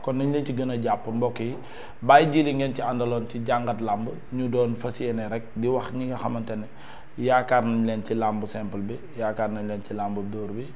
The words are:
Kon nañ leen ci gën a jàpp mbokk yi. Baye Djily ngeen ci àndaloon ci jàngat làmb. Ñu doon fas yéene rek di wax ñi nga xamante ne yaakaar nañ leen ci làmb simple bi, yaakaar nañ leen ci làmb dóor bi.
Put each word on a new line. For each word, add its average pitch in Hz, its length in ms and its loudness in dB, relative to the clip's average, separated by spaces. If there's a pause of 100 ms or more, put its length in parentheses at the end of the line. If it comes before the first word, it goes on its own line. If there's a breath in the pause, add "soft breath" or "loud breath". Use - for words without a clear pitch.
Kon 135 140 0
nañ 139 160 2
leen 143 120 0
ci 139 80 -4
gën 127 160 -2
a 123 120 -2
jàpp 110 260 0
mbokk 117 320 0
yi. 117 160 -2 (460 loud breath)
Baye 139 280 10
Djily 147 260 4
ngeen 135 200 0
ci 127 60 -4
àndaloon 120 480 0
ci 120 160 -6
jàngat 120 340 0
làmb. 110 300 0 (240)
Ñu 127 160 0
doon 120 260 4
fas 117 240 -4
yéene 113 300 -2
rek 113 140 -2 (120)
di 113 140 0
wax 131 240 0
ñi 127 140 -2
nga 127 100 -4
xamante 117 400 -4
ne 107 80 -6 (520 loud breath)
yaakaar 123 460 4
nañ 113 220 4
leen 110 200 0
ci - 100 0
làmb 107 300 0
simple 104 360 -6
bi, 110 180 -6 (180)
yaakaar 110 320 0
nañ 104 160 -4
leen 104 220 -4
ci - 60 -6
làmb 101 240 -2 (120)
dóor 104 220 -4
bi. 117 140 -6 (100)